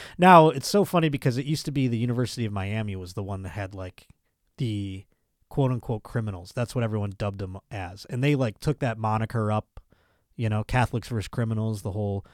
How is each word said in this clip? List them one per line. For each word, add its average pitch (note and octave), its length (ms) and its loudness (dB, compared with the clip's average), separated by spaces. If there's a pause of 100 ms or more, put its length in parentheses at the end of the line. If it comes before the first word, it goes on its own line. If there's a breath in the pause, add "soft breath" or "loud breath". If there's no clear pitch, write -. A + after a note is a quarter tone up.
(180 loud breath)
Now, F3 320 10
it's C3+ 180 -4
so G3+ 160 4
funny E3 240 2
because C3+ 300 0
it C3 80 -4
used D3+ 180 -2
to D3+ 80 -6
be C3+ 160 0
the A#2 100 0
University A#2+ 460 -2
of G#2 80 -4
Miami G2+ 440 -4
was F2+ 180 -12
the G#2+ 80 -6
one F#2+ 200 -6
that F#2 80 -10
had, F#2+ 240 -8
like, F#2 340 -12 (500)
the G2+ 480 -4 (420)
quote-unquote B2+ 540 -2
criminals. G2 520 -6
That's B2 200 -4
what A#2+ 100 0
everyone G#2 320 -2
dubbed G2+ 220 -4
them F#2+ 200 -8 (120)
as. F#2+ 400 -10
And B2 120 -2
they, D3 120 4
like, B2+ 240 0
took - 220 -2
that A2+ 180 -2
moniker A2 520 0
up, G#2+ 160 0 (680)
you A2+ 140 -2
know, G#2+ 160 0
Catholics B2 440 0
versus A2 200 -4
criminals, A2 540 -2
the G2+ 100 -6
whole G2+ 420 -4